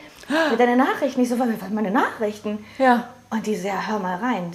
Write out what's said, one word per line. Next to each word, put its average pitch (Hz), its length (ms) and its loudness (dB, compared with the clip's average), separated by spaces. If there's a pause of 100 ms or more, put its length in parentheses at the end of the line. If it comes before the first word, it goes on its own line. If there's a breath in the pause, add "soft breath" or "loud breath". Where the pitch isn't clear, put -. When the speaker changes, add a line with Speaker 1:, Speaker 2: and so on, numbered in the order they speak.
(280 loud breath)
Speaker 1:
<gasps> 311 220 2
Speaker 2:
"Mit 226 100 2
deinen 247 160 4
Nachrichten." 269 460 2
Ich 240 80 2
so, 240 80 0
"Was, 254 100 2 (120)
was, 190 100 -8
meine 214 200 -2
Nachrichten?" 208 720 -2 (140)
Speaker 1:
Ja. 247 320 4 (220)
Speaker 2:
Und 214 160 -4
die 214 100 -2
so, 180 120 -6
"Ja, 190 180 -4
hör 214 120 -2
mal 180 180 -4
rein. 185 380 -2